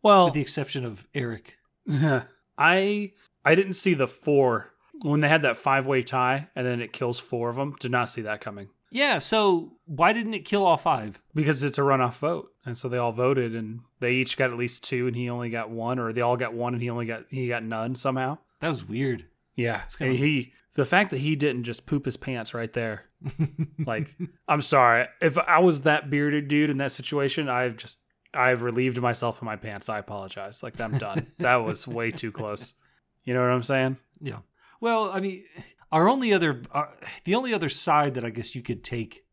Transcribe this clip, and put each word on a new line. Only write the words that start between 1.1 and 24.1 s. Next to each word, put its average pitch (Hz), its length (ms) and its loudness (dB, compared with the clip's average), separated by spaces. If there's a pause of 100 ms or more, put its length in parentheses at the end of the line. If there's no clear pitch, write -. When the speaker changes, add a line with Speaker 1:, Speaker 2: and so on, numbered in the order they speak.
Speaker 2:
Eric. 120 420 -8 (160)
Speaker 1:
<laughs> - 160 -16 (680)
I, 190 540 2 (320)
I 151 100 8
didn't 190 200 2
see 185 200 4
the 135 140 2
four 127 640 2 (300)
when 147 180 2
they 147 80 2
had 156 140 4
that 156 140 2
five-way 135 460 2
tie 131 520 0
and 127 120 -2
then 123 140 -2
it 110 120 -8
kills 120 260 -4
four 120 320 -6
of 120 60 -8
them. 139 240 -6
Did 123 100 -6
not 120 200 0
see 117 120 -6
that 107 180 -4
coming. 101 280 -12 (220)
Speaker 2:
Yeah, 262 280 0
so 196 540 2 (120)
why 170 280 2
didn't 226 220 -2
it 156 100 -8
kill 202 200 0
all 170 120 6
five? 113 440 -2 (140)
Speaker 1:
Because 147 300 0
it's 139 140 -2
a 143 40 2
runoff 131 360 2
vote, 160 340 -4 (120)
and 120 140 -8
so 135 100 -6
they 123 100 -2
all 120 140 0
voted, 123 420 0
and 113 260 -8 (180)
they 123 140 0
each 127 240 0
got 131 140 2
at 120 60 -8
least 120 280 -4
two, 123 240 -2
and 120 80 -4
he 123 120 -4
only 120 220 -6
got 113 200 -6
one, 117 280 -2
or 113 140 -2
they 120 80 -2
all 120 160 2
got 120 180 -4
one, 120 180 -4
and 123 80 -4
he 123 80 -4
only 117 160 -4
got, 113 240 -8
he 131 200 -4
got 117 160 -4
none 113 320 -4
somehow. 131 420 -2 (220)
Speaker 2:
That 156 80 -2
was 110 200 -6
weird. 123 380 -4 (280)
Speaker 1:
Yeah. 117 320 -2
Speaker 2:
It's - 100 -14
kinda 131 180 0
Speaker 1:
He, 135 380 0 (220)
the 139 100 2
fact 190 260 2
that 135 80 -4
he 151 180 0
didn't 131 280 0
just 117 220 -8
poop 143 180 -2
his 120 120 -4
pants 120 380 -8
right 117 180 -6
there. 110 320 -6 (200)
Speaker 2:
<laughs> 151 600 -4
Speaker 1:
Like, 117 280 -4 (340)